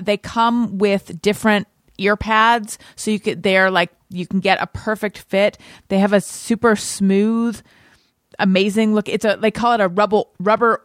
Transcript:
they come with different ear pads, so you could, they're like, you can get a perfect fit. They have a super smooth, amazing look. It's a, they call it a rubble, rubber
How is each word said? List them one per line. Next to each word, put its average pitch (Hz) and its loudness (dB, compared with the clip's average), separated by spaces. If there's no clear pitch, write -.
they 208 -2
come 233 -2
with 196 -2
different 208 0
ear 202 0
pads, 220 0
so - -4
you 202 -2
could, 170 -6
they're 190 4
like, 175 0
you 180 -8
can 190 -2
get 190 2
a 180 -4
perfect - -8
fit. 202 -2
They 190 0
have 202 2
a 202 4
super - 0
smooth, 214 0
amazing 202 2
look. 208 0
It's - -2
a, 214 2
they 214 2
call 240 0
it 226 2
a 190 2
rubble, 202 0
rubber 220 2